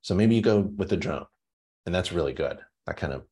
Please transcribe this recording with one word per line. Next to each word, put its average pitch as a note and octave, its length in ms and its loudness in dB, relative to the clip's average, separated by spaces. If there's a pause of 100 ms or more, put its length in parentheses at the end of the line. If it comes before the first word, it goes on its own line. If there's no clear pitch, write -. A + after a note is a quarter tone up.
So - 120 -4
maybe A2 220 4
you A2 60 4
go G#2+ 180 4
with G2 340 -2
a F#2+ 40 2
drone, D#2 280 -4 (640)
and F2 80 -2
that's F2+ 160 -2
really D#2+ 220 0
good. - 300 -4 (220)
That - 120 -8
kind C#2+ 160 -6
of C2+ 180 -10